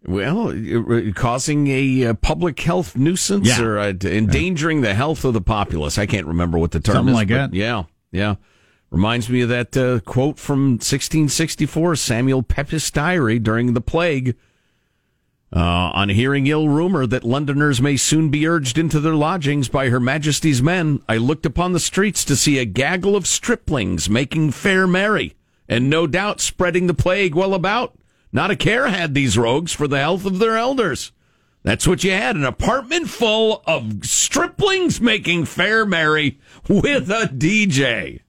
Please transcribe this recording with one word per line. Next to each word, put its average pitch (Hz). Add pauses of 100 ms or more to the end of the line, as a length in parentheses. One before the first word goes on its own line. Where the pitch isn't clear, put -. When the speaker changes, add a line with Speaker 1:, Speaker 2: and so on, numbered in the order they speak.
Speaker 1:
Well, 131
uh, 107
causing 135
a, 131
uh, 113
public 156
health 175
nuisance 180
Speaker 2:
Yeah. 120
Speaker 1:
or, 107
uh, 101
d-, 95
endangering 151
Speaker 2:
Yeah. 117
Speaker 1:
the 98
health 143
of 127
the 113
populace. 92
I 104
can't 87
remember 85
what 82
the 82
term 101
Speaker 2:
Something 127
Speaker 1:
is, -
Speaker 2:
like 107
Speaker 1:
but 135
Speaker 2:
that. 87
Speaker 1:
yeah, 107 (300)
yeah. 98 (540)
Reminds 110
me 123
of 120
that, 120
uh, 123 (100)
quote 139
from 135
sixteen 147
sixty-four, 156
Samuel 131
Pepys' -
diary 143
during 113
the 123
plague. 139 (1160)
Uh, 87
"On 98
hearing 131
ill 151
rumor 151
that 127
Londoners 139
may 143
soon 156
be 147
urged 147
into 151
their 160
lodgings 147
by 135
Her 123
Majesty's 143
men, 160
I 113
looked 127
upon 175
the 170
streets -
to 139
see 139
a 127
gaggle 170
of 185
striplings 95
making 143
fair 190
merry, 185 (340)
and 123
no 165
doubt 185
spreading 180
the 175
plague 185
well 190
about. 196 (320)
Not 170
a -
care 240
had 170
these 131
rogues 135
for 147
the 139
health 170
of 190
their 226
elders." 233 (540)
That's 110
what 175
you 190
had, 226
an 143
apartment 240
full 220
of 113
striplings 359
making 180
fair 214
merry 156 (300)
with 214
a 220
D 170
J. 120